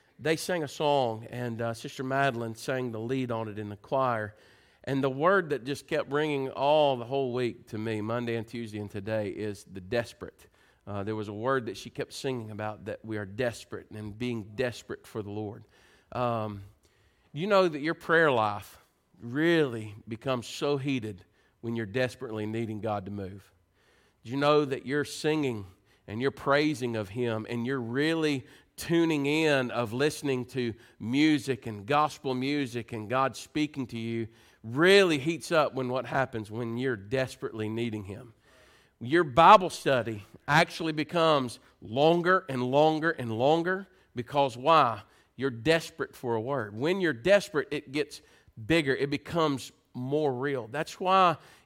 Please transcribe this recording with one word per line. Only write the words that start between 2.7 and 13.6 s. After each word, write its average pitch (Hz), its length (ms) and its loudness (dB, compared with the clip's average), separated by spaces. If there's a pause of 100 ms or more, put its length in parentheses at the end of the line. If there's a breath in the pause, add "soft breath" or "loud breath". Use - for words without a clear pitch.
the 110 80 -6
lead 123 320 -4
on 113 160 -4
it 101 100 -10
in 104 120 -6
the 101 80 -8
choir. 120 580 -2 (500 soft breath)
And 135 160 -2
the 139 80 2
word 160 420 2
that 120 120 -4
just 139 240 -8
kept 147 240 -2
ringing 143 380 0
all 143 480 4
the 117 80 -6
whole 131 280 -2
week 123 360 -4
to 110 80 -8
me, 107 240 -2
Monday 117 340 -2
and 113 100 -4
Tuesday 110 340 -10
and 101 120 -8
today, 104 380 -4
is 101 340 -8
the 92 160 -14
desperate. 101 680 -6 (380 soft breath)
Uh, 101 180 -6
there 107 120 -4
was 107 140 -8
a 104 40 -8
word 117 340 -2
that 98 100 -8
she - 120 -14
kept - 220 -8
singing 120 400 -6
about, 107 340 -8
that 104 180 -8
we 110 120 -8
are 104 100 -6
desperate 110 640 -6